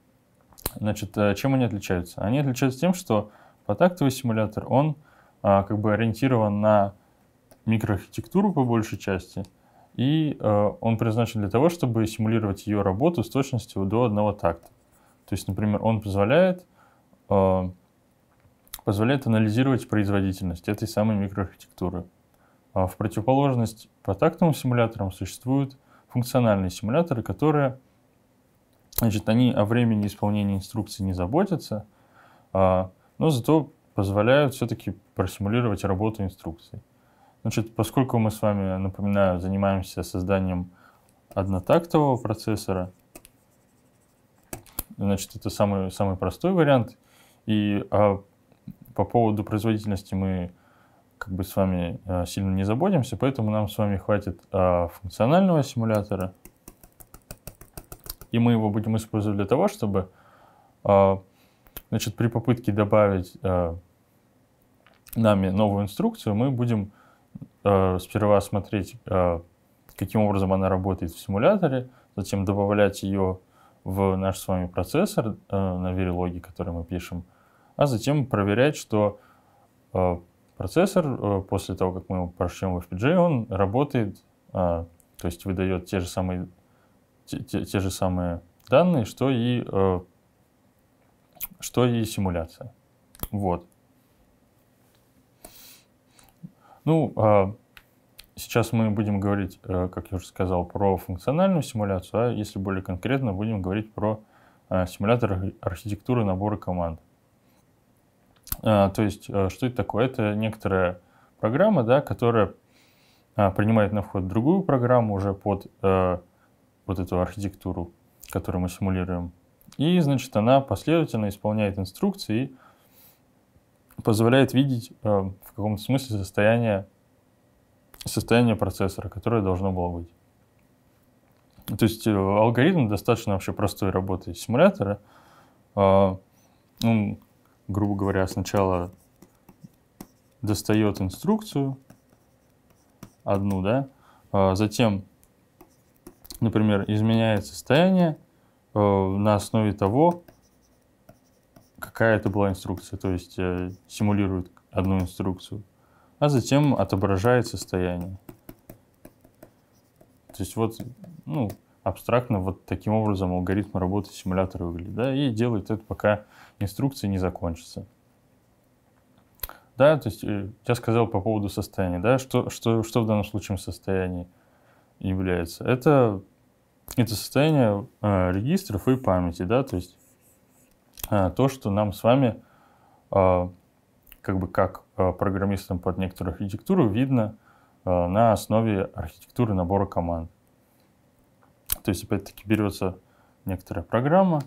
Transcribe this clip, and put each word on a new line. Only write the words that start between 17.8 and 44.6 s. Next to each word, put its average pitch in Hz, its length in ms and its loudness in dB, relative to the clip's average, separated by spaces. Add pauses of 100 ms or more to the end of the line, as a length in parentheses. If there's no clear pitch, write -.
позволяет 113 420 2
анализировать 113 640 2
производительность 98 800 -2
этой 104 180 -2
самой 107 300 0
микроархитектуры. 95 880 -6 (680)
А 95 140 0
в 90 100 -6
противоположность 120 920 0 (160)
потактовым 156 500 2
симуляторам 117 560 0
существуют 131 640 -4 (340)
функциональные 117 600 2
симуляторы, 117 540 -2
которые, 143 560 0 (1160)
значит, 104 300 0
они 120 220 4
о 104 140 2
времени 113 420 0
исполнения 104 480 -2
инструкций 98 500 -8
не 95 80 -2
заботятся, 107 760 -2 (640)
а, 92 400 2 (260)
но 160 120 2
зато 143 420 0 (220)
позволяют 110 600 2
все-таки 113 400 -6 (220)
просимулировать 101 640 -2
работу 101 400 -2
инструкций. - 580 -12 (600)
Значит, 117 320 -4
поскольку 127 440 0
мы 110 120 2
с - 100 -8
вами, 98 360 0
напоминаю, 95 640 0
занимаемся 95 640 -2
созданием 92 640 -2 (640)
однотактового 131 840 2
процессора, 101 760 -4 (2000)